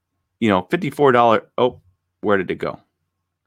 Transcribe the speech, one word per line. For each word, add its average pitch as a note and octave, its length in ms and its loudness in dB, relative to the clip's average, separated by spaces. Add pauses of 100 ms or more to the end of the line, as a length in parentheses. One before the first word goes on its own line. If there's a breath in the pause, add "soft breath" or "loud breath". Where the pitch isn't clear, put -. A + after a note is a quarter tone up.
(400)
you A2+ 100 0
know, F#2 200 0
fifty-four D3 440 0
dollar. A#2 440 2
Oh, B2 240 -2 (400)
where G2+ 160 0
did F2 140 -6
it D#2+ 80 -8
go? D#2+ 200 -10 (680)